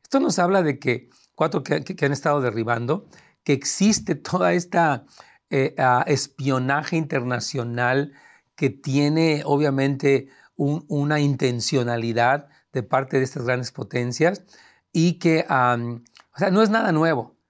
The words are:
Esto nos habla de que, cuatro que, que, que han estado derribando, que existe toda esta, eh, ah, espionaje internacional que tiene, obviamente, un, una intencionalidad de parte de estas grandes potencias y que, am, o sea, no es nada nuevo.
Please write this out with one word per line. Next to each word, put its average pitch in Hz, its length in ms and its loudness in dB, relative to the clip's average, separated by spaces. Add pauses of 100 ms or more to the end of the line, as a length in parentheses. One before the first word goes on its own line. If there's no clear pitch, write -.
Esto - 180 0
nos 240 200 0
habla 180 240 2
de 147 160 0
que, 120 300 -2 (260)
cuatro - 280 0
que, 151 200 -2
que, 190 120 -10
que 147 100 -2
han 139 60 2
estado 143 300 0
derribando, 117 680 -2 (360)
que 147 100 2
existe 185 600 0
toda 180 380 0
esta, 170 520 0 (440)
eh, 135 280 -2
ah, 127 300 2
espionaje 139 920 -2
internacional 127 1160 -2 (420)
que 139 140 -2
tiene, 147 760 0
obviamente, 139 840 0 (280)
un, 147 340 -2
una 147 320 0
intencionalidad 120 1300 0 (240)
de 123 100 -4
parte 131 340 -2
de 131 60 2
estas 131 220 -6
grandes 127 260 -2
potencias 127 720 -2 (480)
y 165 220 2
que, 160 340 2
am, 120 560 0 (320)
o - 40 -14
sea, 190 120 2
no 202 100 4
es 214 80 4
nada 220 220 0
nuevo. 156 460 0 (120)